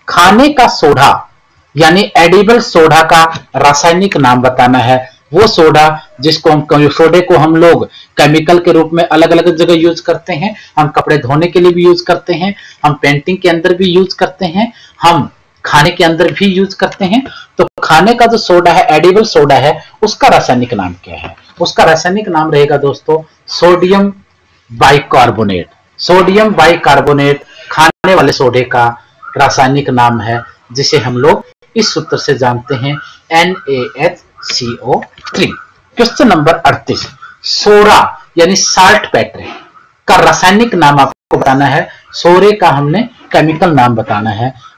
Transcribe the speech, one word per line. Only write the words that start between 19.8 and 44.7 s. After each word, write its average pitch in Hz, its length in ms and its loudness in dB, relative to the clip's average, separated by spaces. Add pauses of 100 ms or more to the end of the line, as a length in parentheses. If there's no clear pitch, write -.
उसका - 260 0
रासायनिक 123 460 0
नाम 90 200 -8 (100)
क्या 82 120 -18
है? 85 180 -16 (260)
उसका 185 240 -2
रासायनिक 180 440 -2
नाम 156 240 -2
रहेगा 143 260 2
दोस्तों 143 440 -4 (280)
सोडियम 185 600 0 (580)
बाइकार्बोनेट। 117 1000 0 (300)
सोडियम 190 560 2
बाइकार्बोनेट 143 880 0 (260)
खाने 165 440 0
वाले 151 180 2
सोडे 127 320 0
का 120 220 -2 (500)
रासायनिक 135 560 0
नाम 120 280 0
है, 117 200 -6 (320)
जिसे 139 260 -2
हम 123 200 -4
लोग 165 260 0 (320)
इस 220 180 -2
सूत्र 147 240 -6
से 143 180 -4
जानते 120 400 -4
हैं 139 200 -6 (360)
एनएएचसीओ 135 1700 -6 (280)
थ्री। 180 180 -4
क्वेश्चन - 840 -4
नंबर 165 280 2
अड़तीस, - 500 -4 (380)
सोरा 208 540 2 (400)
यानी 180 180 2
साल्ट 170 560 0
पेट्रे - 340 -4 (640)
का 190 80 4
रासायनिक 214 580 2
नाम 143 260 2
आपको - 380 -4
बताना 135 280 0
है, 147 220 -2 (260)
सोरे 185 400 2
का 185 160 0
हमने 143 320 -2 (300)
केमिकल 160 400 0
नाम 123 240 2
बताना 110 360 -4
है। 117 200 -6 (240)